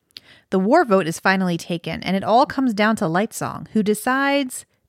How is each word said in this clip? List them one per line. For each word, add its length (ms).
The 80
war 260
vote 220
is 140
finally 380
taken, 440
and 140
it 80
all 220
comes 260
down 240
to 80
Lightsong, 640
who 140
decides 840